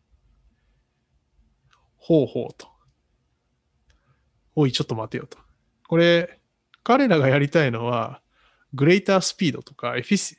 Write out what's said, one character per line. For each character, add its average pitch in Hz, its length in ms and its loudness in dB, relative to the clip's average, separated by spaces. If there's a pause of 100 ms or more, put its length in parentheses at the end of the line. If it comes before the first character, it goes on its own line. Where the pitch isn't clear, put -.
(2000)
ほ 156 260 2
う - 20 -2
ほ 120 260 -8
う - 60 -20
と。 - 120 -20 (1900)
お 151 100 2
い、 127 60 0
ち - 100 -4
ょ - 20 -6
っ - 20 -16
と 123 100 -8
待 110 140 -10
て - 80 -8
よ - 100 -14
と。 - 100 -20 (500)
こ 165 100 -2
れ、 170 420 2 (440)
彼 262 240 2
ら 175 120 2
が 135 80 2
や 135 100 2
り 143 120 -2
た 156 160 2
い 127 60 -2
の 117 140 -6
は、 120 360 -6 (520)
グ 135 120 -2
レ 175 100 6
ー 196 100 -2
タ 196 120 2
ー 180 40 0
ス - 160 -6
ピ 170 120 0
ー 123 40 -2
ド 127 80 -14
と - 140 -20
か、 123 220 -8
エ 127 40 -4
フ 202 140 -2
ィ - 20 4
シ-、 - 220 -10